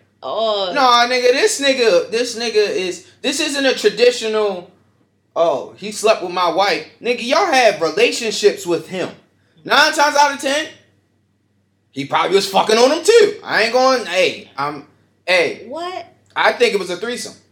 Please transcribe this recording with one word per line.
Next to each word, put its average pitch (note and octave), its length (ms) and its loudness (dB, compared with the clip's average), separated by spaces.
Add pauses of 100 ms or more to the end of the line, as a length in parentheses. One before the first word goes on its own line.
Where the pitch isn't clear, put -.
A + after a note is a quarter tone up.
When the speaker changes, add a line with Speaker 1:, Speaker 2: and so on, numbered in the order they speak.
Speaker 1:
<laughs> - 200 -20
Og. G3 520 -4
Speaker 2:
"Nah, A#3+ 320 4
nigga, B3 260 0
this E4+ 280 0
nigga, A#3 500 2
this A#3 260 -4
nigga A3+ 200 -6
is, F#3 520 -2 (140)
this C4 180 -4
isn't C#4+ 260 -4
a B3 80 2
traditional, G#3+ 960 0 (680)
oh, D3 400 0
he G#3 160 -12
slept G#3 300 0
with F3+ 100 -8
my F3+ 200 0
wife." F3+ 340 0 (140)
Nigga, A#3+ 220 -4
y'all D4+ 240 0
have B3+ 340 2
relationships G#3 880 0
with E3 220 -4
him. F3 200 -6 (560)
Nine C#4 280 2
times D4 240 0
out C#4+ 180 4
of C4 60 -12
ten, D4 280 -2 (1200)
he C3+ 160 -10
probably E3 300 0
was G3 140 0
fucking G3 260 2
on B3+ 220 4
him E4+ 60 -10
too. A4 380 6
I D#3+ 220 -2
ain't A3+ 80 -2
going, B3+ 340 2
hey, E3 500 -2
I'm, C#3+ 300 -8 (400)
hey. E3+ 400 0
Speaker 1:
What? E4+ 400 -12 (300)
Speaker 2:
I F#3 160 2
think A3 220 0
it G3+ 60 0
was F3 100 -8
a F3 60 -4
threesome. A3+ 380 -8 (180)